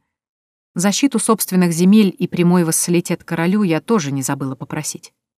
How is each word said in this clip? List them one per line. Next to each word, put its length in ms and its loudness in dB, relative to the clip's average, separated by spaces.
Защиту 420 0
собственных 540 0
земель 440 4
и 120 -4
прямой 340 2
вассалитет 640 -2
королю 400 -2
я 160 0
тоже 320 -2
не 100 -4
забыла 320 -4
попросить. 580 -12